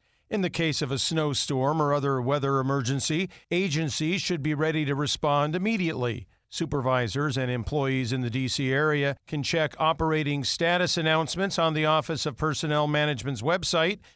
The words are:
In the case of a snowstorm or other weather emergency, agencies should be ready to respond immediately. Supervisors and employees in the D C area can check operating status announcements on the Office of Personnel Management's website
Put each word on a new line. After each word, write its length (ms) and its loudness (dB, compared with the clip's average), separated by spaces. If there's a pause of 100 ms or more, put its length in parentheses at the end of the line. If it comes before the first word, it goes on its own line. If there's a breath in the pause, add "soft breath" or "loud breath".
(300)
In 120 -2
the 80 0
case 320 0
of 100 -2
a 60 0
snowstorm 840 0
or 120 2
other 280 0
weather 380 2
emergency, 720 0 (200 loud breath)
agencies 720 0
should 220 -2
be 100 0
ready 300 0
to 120 0
respond 600 0
immediately. 720 -2 (220)
Supervisors 880 0
and 120 0
employees 640 0
in 80 0
the 100 -2
D 200 -2
C 200 0
area 460 2 (120)
can 160 -4
check 360 0
operating 640 0
status 540 0
announcements 600 0
on 160 2
the 120 0
Office 400 0
of 100 -4
Personnel 500 0
Management's 560 0
website 580 0 (160 soft breath)